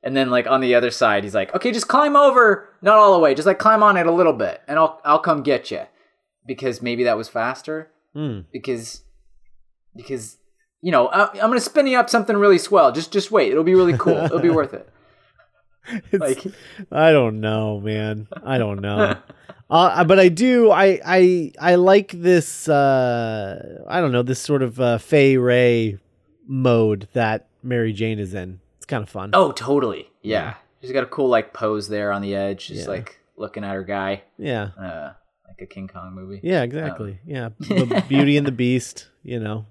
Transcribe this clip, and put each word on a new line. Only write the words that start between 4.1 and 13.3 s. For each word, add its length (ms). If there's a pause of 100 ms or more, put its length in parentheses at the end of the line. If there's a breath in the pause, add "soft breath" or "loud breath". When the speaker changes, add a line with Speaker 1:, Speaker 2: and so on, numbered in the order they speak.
Speaker 1:
little 220
bit 340
and 100
I'll, 280
I'll 140
come 240
get 280
you." 120 (640)
Because 360
maybe 220
that 140
was 120
faster. 640 (220)
Speaker 2:
Hmm. 280 (120)
Speaker 1:
Because, 500 (920)
because, 420 (440)
you 100
know, 160
"Uh, 260
I'm 160
gonna 100
spin 280
you 120
up 100
something 260
really 220
swell. 340
Just, 200
just 200